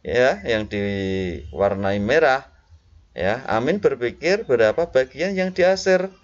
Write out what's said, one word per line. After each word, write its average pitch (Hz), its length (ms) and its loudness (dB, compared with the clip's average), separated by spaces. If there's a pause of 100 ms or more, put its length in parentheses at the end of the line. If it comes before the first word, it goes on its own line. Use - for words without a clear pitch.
ya, 131 400 0
yang 110 260 -2
diwarnai 98 1300 -2
merah, 135 480 2 (640)
ya, 104 320 -4
amin 127 320 0
berpikir 143 720 0
berapa 117 400 2
bagian 147 480 -2
yang 185 160 -2
diasir 185 560 2 (140)